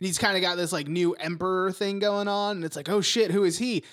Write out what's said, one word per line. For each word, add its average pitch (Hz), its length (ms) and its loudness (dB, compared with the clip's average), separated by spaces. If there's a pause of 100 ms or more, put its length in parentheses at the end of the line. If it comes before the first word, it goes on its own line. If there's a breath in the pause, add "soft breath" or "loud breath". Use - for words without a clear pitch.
and 180 80 -2
he's 170 100 -2
kinda 196 220 2
got 180 160 0
this, 175 160 -2
like, 147 160 -2
new 170 260 2
emperor 185 560 -2
thing 196 300 -2
going 202 260 0
on, 202 300 -2
and 170 80 -4
it's 160 100 -6
like, 147 140 -8
"Oh 202 120 2
shit, 208 300 2
who 196 140 4
is 170 140 2
he?" 226 340 -2